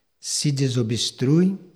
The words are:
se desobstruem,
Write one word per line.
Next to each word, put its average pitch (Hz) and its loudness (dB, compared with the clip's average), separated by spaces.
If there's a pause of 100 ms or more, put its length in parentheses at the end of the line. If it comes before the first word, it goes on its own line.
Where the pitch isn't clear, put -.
(180)
se - -4
desobstruem, 131 0 (200)